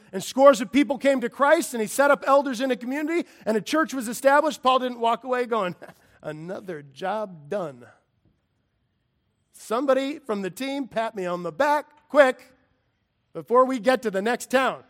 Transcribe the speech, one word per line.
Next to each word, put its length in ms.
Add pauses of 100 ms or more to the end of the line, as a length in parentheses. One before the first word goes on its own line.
(140)
and 100
scores 380
of 100
people 280
came 220
to 80
Christ 440
and 80
he 60
set 240
up 160
elders 340
in 80
a 60
community 520 (160)
and 140
a 40
church 300
was 160
established, 540
Paul 160
didn't 220
walk 240
away 240
going, 280 (240)
<laughs> 220
"Another 600
job 680
done. 380 (1700)
Somebody 640
from 240
the 80
team, 360
pat 280
me 100
on 160
the 100
back, 560
quick, 460 (800)
before 320
we 140
get 240
to 80
the 100
next 300
town." 380